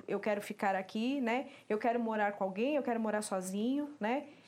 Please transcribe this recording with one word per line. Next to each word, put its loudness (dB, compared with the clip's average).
eu 0
quero 0
ficar 0
aqui, -2
né? 0
Eu 2
quero 2
morar 2
com -2
alguém, 0
eu 2
quero 0
morar 0
sozinho", -2
né? -2